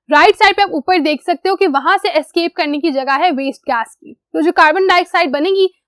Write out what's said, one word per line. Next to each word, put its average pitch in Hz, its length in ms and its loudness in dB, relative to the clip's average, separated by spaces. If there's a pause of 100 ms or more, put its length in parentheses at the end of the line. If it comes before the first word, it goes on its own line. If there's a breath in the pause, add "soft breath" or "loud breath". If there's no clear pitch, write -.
(100)
राइट 311 260 4
साइड 403 200 2
पे 403 60 0
आप 392 80 -2
ऊपर 349 280 -2
देख 302 240 -2
सकते 359 260 -4
हो 381 80 0
कि 392 100 0
वहां 294 320 0
से 392 100 -4
एस्केप 330 480 -4
करने 294 220 -4
की 320 120 -2
जगह 269 220 -2
है 330 180 0
वेस्ट 269 320 -6
गैस 240 320 -6
की। - 220 -20 (160)
तो 320 100 -2
जो 330 100 0
कार्बन 339 340 2
डाइऑक्साइड 359 440 0
बनेगी 370 440 0 (140)